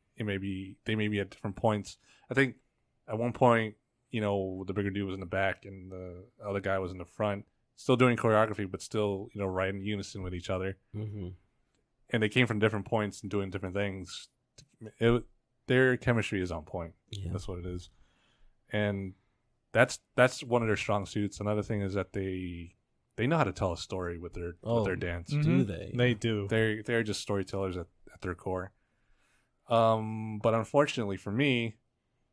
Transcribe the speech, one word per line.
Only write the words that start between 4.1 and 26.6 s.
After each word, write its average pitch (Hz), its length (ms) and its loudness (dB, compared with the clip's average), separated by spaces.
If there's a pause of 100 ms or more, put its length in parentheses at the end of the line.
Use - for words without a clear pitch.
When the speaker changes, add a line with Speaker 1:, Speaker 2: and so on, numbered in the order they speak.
Speaker 1:
you 110 100 -2
know, 95 460 -2
the 92 60 -4
bigger 98 180 -2
dude 101 160 -2
was 95 80 -6
in 95 60 -8
the 90 60 -8
back 95 400 -2
and 95 260 -14
the 92 320 -12 (200)
other 101 160 -2
guy 95 200 0
was 92 100 -4
in 92 80 -10
the 87 60 -10
front, 101 400 -4 (320)
still - 200 2
doing 120 200 6
choreography, 107 520 2
but 95 140 -8
still, 104 500 -2
you 101 80 -8
know, 101 60 0
right 92 220 0
in 98 140 -6
unison 101 400 -6
with 90 120 -6
each 87 160 -6
other. 95 280 -4 (180)
Speaker 2:
Mm-hmm. 104 320 -8 (840)
Speaker 1:
And 113 100 0
they 107 60 4
came 127 200 4
from 107 100 -2
different 104 280 2
points 104 360 -2
and 101 80 -10
doing 98 200 -2
different 92 240 -6
things. 95 540 -4 (680)
It, 117 240 6 (460)
their 127 280 6
chemistry 113 460 0
is 90 80 -2
on 80 140 -6
point. 82 300 -8 (160)
Speaker 2:
Yeah. 95 220 -8
Speaker 1:
That's 92 140 -4
what 90 140 -6
it 87 60 -8
is. 90 220 -8 (840)
And 101 420 0 (580)
that's, - 280 4 (160)
that's 127 260 4
one 120 200 2
of 113 60 0
their 104 80 4
strong 101 300 0
suits. 104 320 -4
Another 104 240 0
thing 101 200 -2
is 98 120 -4
that 98 180 -4
they, 92 640 -6 (400)
they 117 140 0
know 165 100 2
how 143 60 4
to 95 80 0
tell 92 200 0
a 85 40 -6
story 87 420 -6
with 85 160 -10
their, 87 300 -8
Speaker 2:
Oh. 117 140 0
Speaker 1:
with 107 80 2
their 92 100 0
dance. 87 320 -4
Speaker 2:
Do 147 100 -2
Speaker 3:
Mm-hmm. 156 320 6
Speaker 2:
they? 82 240 -8
Speaker 3:
They 123 200 4
do. 104 340 0
Speaker 1:
They're, 110 340 2